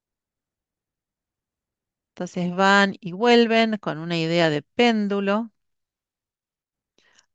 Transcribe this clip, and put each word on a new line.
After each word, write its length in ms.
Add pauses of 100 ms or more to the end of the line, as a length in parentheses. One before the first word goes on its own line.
(2250)
Entonces 400
van 460
y 120
vuelven 640
con 220
una 180
idea 320
de 140
péndulo 880 (1800)